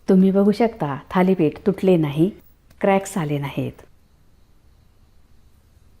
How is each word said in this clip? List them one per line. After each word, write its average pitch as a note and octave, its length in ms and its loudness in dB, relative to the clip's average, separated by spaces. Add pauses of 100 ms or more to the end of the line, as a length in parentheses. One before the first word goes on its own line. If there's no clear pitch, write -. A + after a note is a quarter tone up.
तुम्ही F#3+ 220 4
बघू G3+ 220 2
शकता F3+ 460 -2 (120)
थालीपीठ F#3 420 2 (140)
तुटले F#3 300 2
नाही, D#3 340 0 (500)
क्रॅक्स G3 380 0
आले D3 200 -4
नाहीत. C3+ 340 -8 (2250)